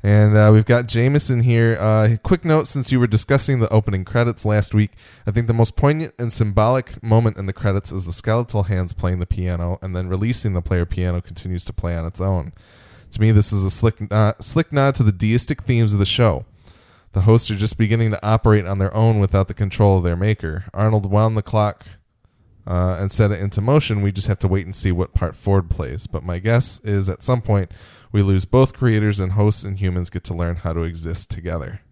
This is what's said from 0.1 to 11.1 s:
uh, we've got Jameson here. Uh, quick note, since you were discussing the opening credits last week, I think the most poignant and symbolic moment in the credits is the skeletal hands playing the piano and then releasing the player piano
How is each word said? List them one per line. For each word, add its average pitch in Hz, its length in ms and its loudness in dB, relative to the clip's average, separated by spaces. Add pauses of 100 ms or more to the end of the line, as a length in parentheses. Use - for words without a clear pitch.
uh, 107 160 8
we've 110 120 6
got 123 200 2
Jameson 123 560 0
here. 117 380 2
Uh, 110 420 2
quick 170 240 0
note, 156 220 2
since - 240 -4
you 127 80 2
were 120 80 4
discussing 131 520 0
the 110 100 0
opening 98 360 0
credits 120 400 -2
last 107 260 0
week, 107 200 2 (340)
I 107 60 -4
think 113 160 -2
the 113 60 0
most 113 220 2
poignant 151 440 0
and 117 120 -4
symbolic 110 680 -2
moment 113 360 2
in 98 100 -6
the 95 60 -6
credits 98 380 -2
is 92 140 -6
the 85 80 -6
skeletal 110 500 -2
hands 92 300 -4
playing 90 260 -4
the 87 60 -4
piano 90 560 -4
and 95 140 -10
then 90 120 -6
releasing 101 460 -4
the 90 80 -2
player 87 240 -2
piano 90 360 -4